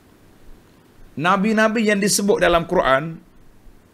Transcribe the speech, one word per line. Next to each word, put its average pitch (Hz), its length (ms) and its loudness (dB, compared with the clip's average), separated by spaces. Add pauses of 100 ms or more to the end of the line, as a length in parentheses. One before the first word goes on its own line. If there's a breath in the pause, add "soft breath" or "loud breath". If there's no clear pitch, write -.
(1160)
Nabi-nabi 214 720 0
yang 208 80 2
disebut 202 480 0
dalam 170 240 2
Quran, 160 480 0 (760)